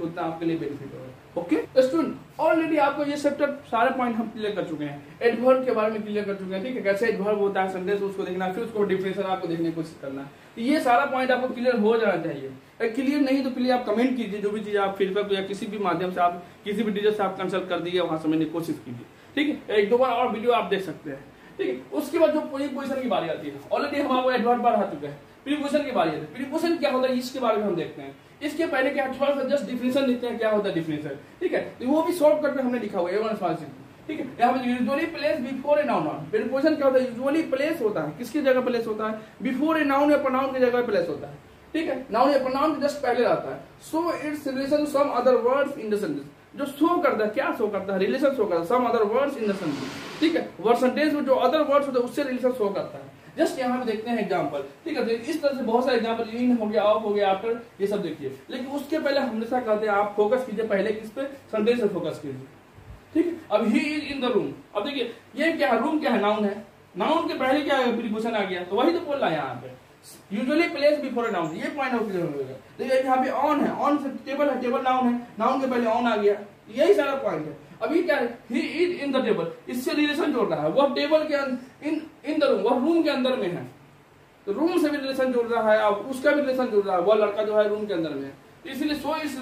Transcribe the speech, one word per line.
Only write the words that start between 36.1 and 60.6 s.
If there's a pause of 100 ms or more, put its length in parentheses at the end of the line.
प्रीपोजिशन
क्या
होता
है?
usually
प्लेस
होता
है,
किसकी
जगह
प्लेस
होता
है? (240)
Before
a
noun
या
pronoun
की
जगह
प्लेस
होता
है, (360)
ठीक
है।
नाउन
या
प्रोनाउन
के
just
पहले
रहता
है। (240)
So (180)
its
relation (100)
some
other
words
in
the
sentence, (280)
जो
शो
करता
है,
क्या
शो
करता
है?
रिलेशन
शो
करता
है,
some
other
words
in
the
sentence,
ठीक
है। (120)
वर्ड
सेंटेंस
में
जो
other
words
होते
हैं
उससे
रिलेशन
शो
करता
है। (280)
just
यहाँ
पे
देखते
हैं
एग्जांपल, (200)
ठीक
है।
तो
इस
तरह
से
बहुत
सारे
एग्जांपल, (140)
in
हो
गया,
of
हो
गया,
after, (260)
ये
सब
देखिए। (140)
लेकिन
उसके
पहले
हम
हमेशा
कहते
हैं
आप
फोकस
कीजिए